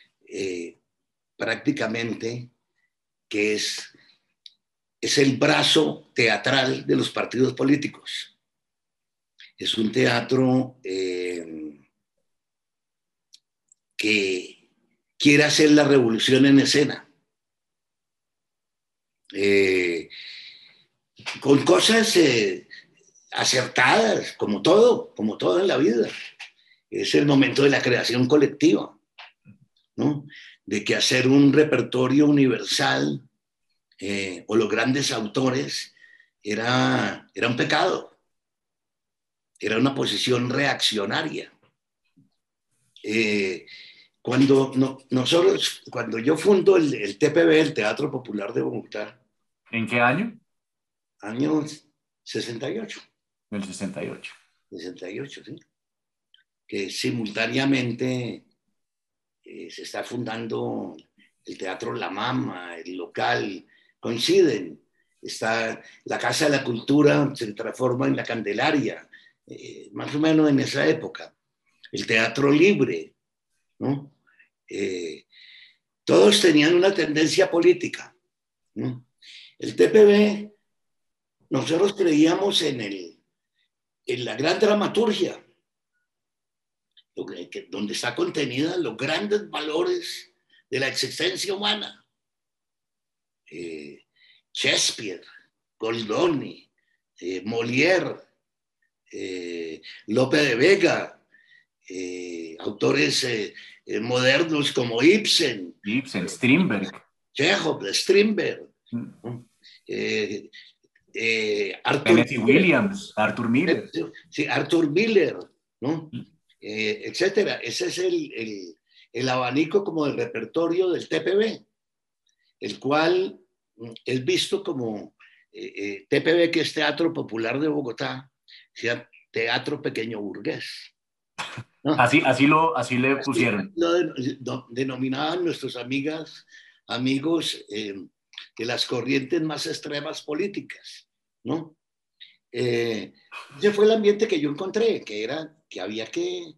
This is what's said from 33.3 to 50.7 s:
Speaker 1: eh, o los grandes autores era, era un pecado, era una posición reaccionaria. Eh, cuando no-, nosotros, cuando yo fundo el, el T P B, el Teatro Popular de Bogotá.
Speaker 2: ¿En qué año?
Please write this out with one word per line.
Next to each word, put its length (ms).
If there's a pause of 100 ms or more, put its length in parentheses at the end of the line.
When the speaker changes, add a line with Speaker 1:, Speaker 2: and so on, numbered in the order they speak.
Speaker 1:
eh, 480
o 80
los 140
grandes 420
autores 800 (480)
era, 920
era 140
un 100
pecado, 600 (1400)
era 180
una 160
posición 560
reaccionaria. 1040 (1500)
Eh, 640 (560)
cuando 540
no-, 240 (100)
nosotros, 800
cuando 280
yo 180
fundo 400
el, 160
el 240
T 140
P 120
B, 160
el 140
Teatro 360
Popular 440
de 80
Bogotá. 600 (500)
Speaker 2:
¿En 160
qué 120
año? 400 (800)